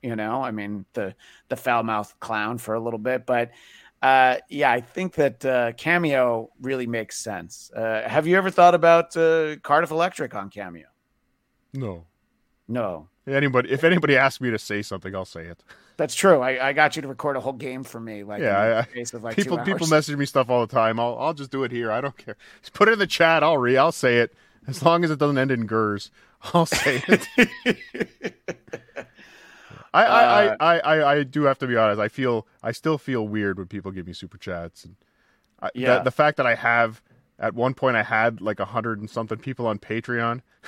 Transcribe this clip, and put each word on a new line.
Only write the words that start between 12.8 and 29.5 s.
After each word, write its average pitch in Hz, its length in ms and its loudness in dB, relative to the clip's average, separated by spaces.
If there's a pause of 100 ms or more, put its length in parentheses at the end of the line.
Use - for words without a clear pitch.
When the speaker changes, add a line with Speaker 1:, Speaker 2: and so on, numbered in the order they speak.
Speaker 2:
Anybody, 135 440 0
if 135 140 0
anybody 156 340 4
asks 135 240 2
me 123 80 -2
to 107 80 -2
say 104 240 -6
something, 95 320 -10
I'll 95 100 -8
say 82 220 -16
it. 85 160 -20 (340)
Speaker 1:
That's 151 180 -4
true. 175 280 6
I, 131 260 -2
I 143 60 0
got 151 200 4
you 160 80 -8
to 139 60 -12
record 135 280 -6
a 123 40 -4
whole 131 140 -6
game 131 280 -12
for 123 160 -16
me, 110 240 -12
like, 104 200 -8
Speaker 2:
Yeah, 101 220 2
Speaker 1:
in 113 60 4
the 113 60 2
Speaker 2:
I, - 40 2
I, - 20 0
Speaker 1:
space 120 320 -10
of, 110 80 -14
like, 113 140 -10
Speaker 2:
people, 135 200 -2
Speaker 1:
two 120 80 -6
Speaker 2:
people 180 200 -2
Speaker 1:
hours. 156 60 -2
Speaker 2:
message 151 260 2
me 143 100 -2
stuff 127 240 0
all 123 160 2
the - 40 -20
time. 113 300 0
I'll, 117 180 -2
I'll 147 140 -2
just 143 180 -14
do 135 140 -4
it 120 80 -6
here. 120 180 -4
I 117 120 -2
don't 139 160 -8
care. - 180 -16 (240)
Just - 140 -20
put 208 140 6
it 220 40 6
in 214 60 2
the 196 80 2
chat. 165 360 4
I'll 156 140 4
re-, 127 220 4
I'll 160 140 4
say 120 260 2
it. 117 160 2 (320)
As 135 160 -8
long 170 220 4
as 156 60 0
it 147 80 -2
doesn't 143 200 2
end 135 120 0
in 117 160 -2
gers, 107 440 -2 (160)
<laughs> - 260 -12
I'll 165 140 4
say 139 420 -2
it. - 180 2 (760)
Speaker 1:
<laughs> - 220 -10 (1700)